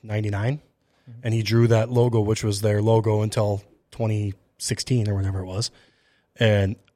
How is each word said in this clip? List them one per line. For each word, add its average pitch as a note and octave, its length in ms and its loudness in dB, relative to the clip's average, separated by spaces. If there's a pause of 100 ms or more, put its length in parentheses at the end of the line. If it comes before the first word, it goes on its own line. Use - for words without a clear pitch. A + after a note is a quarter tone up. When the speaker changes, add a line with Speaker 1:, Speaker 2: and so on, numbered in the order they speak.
Speaker 1:
ninety-nine. G#2+ 540 -4 (520)
Speaker 2:
Mm-hmm. A#2 140 -20
Speaker 1:
And A2+ 100 -2
he A2+ 80 0
drew A2+ 280 4
that A2+ 200 4
logo, A#2+ 300 2
which G#2+ 240 0
was G2+ 180 -2
their G#2 220 0
logo A2 400 2
until G#2 400 -2 (260)
twenty G#2+ 460 -4 (240)
sixteen A#2+ 500 -2
or G2+ 60 -2
whatever G2 240 -4
it F#2 60 -10
was. F#2+ 260 -6 (680)
And G#2 360 2 (200)